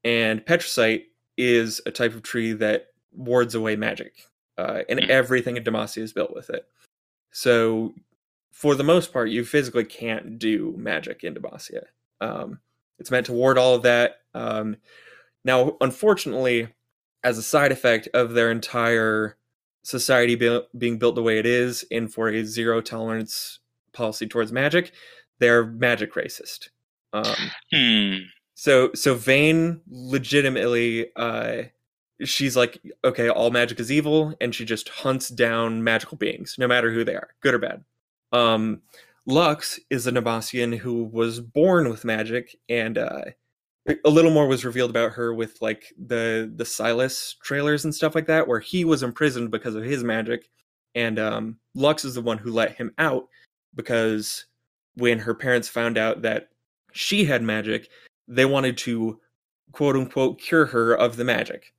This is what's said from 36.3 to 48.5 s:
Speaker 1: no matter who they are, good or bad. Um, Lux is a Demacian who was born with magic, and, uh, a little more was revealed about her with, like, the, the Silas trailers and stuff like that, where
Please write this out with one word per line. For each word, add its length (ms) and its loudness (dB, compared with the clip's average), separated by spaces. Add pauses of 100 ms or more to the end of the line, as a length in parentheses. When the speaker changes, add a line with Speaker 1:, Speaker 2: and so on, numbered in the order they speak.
Speaker 1:
no 80 2
matter 240 2
who 140 0
they 100 -2
are, 140 -10 (140)
good 120 4
or 40 2
bad. 260 -6 (480)
Um, 480 2 (460)
Lux 520 0 (120)
is 160 -2
a 60 0
Demacian 640 -2
who 280 -4
was 360 -2
born 500 4
with 140 -10
magic, 520 -4 (120)
and, 280 -2
uh, 280 -4 (800)
a 60 8
little 200 8
more 160 4
was 180 0
revealed 260 -2
about 220 0
her 220 -4
with, 260 -8
like, 380 -6
the, 580 -4
the 80 -6
Silas 760 -2
trailers 420 -2
and 100 -2
stuff 200 -2
like 120 0
that, 220 2
where 120 0